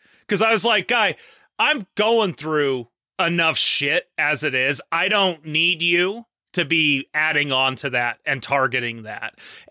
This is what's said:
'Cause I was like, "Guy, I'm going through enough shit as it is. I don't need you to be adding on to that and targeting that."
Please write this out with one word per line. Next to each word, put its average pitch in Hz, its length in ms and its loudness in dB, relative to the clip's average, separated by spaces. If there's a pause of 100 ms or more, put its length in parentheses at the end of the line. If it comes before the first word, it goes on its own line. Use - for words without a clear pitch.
(280)
'Cause 196 140 2
I 220 100 4
was 220 140 2
like, 214 220 2
"Guy, 220 280 2 (440)
I'm 247 360 0
going 214 380 2
through 139 560 0 (300)
enough 170 380 0
shit - 600 0
as 151 260 0
it 147 100 -2
is. 131 280 0 (100)
I 170 160 0
don't 190 380 0
need 160 360 0
you 180 440 0 (280)
to 170 120 -2
be 147 480 0
adding 151 380 0
on 131 260 0
to 139 140 -6
that 120 340 -2
and 135 160 -2
targeting 123 640 -2
that." 107 320 -12 (360)